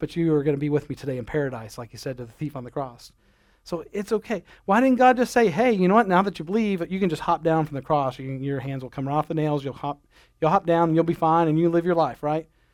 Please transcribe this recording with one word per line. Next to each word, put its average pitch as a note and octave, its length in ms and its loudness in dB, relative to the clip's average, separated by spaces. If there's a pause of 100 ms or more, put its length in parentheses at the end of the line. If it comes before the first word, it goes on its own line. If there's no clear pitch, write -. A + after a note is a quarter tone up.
but - 160 -8
you E3 180 2
are C#3+ 80 2
gonna C#3+ 140 0
be D3 140 -4
with D3 200 -2
me B2+ 60 -10
today C3 220 -8
in A#2+ 60 -8
paradise," B2 540 -6
like A2+ 140 -14
he A#2 40 -20
said C3 200 -10
to B2 80 -12
the A2+ 80 -20
thief D3 240 -10
on B2 80 -12
the B2 80 -16
cross. C3 400 -12 (500)
So E3 300 -10
it's G3+ 180 -6
okay. G#3 320 -4 (220)
Why G3+ 160 4
didn't B3+ 180 4
God B3+ 200 6
just B3 140 0
say, A#3 180 4
"Hey, A3+ 220 2
you F#3 140 2
know F#3+ 80 4
what? A3 140 4
Now F#3 140 4
that G3 160 -4
you D#3+ 60 -10
believe, F#3+ 460 -2
you F#3 80 -4
can F#3+ 120 0
just D3+ 120 -6
hop E3 220 -2
down D#3+ 220 2
from C#3 100 -8
the C3 60 -8
cross. C#3 360 -2
You, C3 140 -10
your C#3 260 -6
hands C3+ 240 -8
will B2 80 -12
come C3+ 160 -8
right C#3 80 -4
off D3+ 140 -2
the E3 60 -6
nails. D3+ 280 -2
You'll C3 120 -8
hop, C#3+ 300 -10 (360)
you'll D#3+ 100 2
hop F#3 160 2
down E3+ 220 4
and D#3+ 80 2
you'll E3 80 4
be E3+ 100 -2
fine E3 320 2
and D#3 120 2
you E3+ 100 4
live E3 160 2
your F3 100 0
life," D3 280 0
right? D#3 260 -4 (260)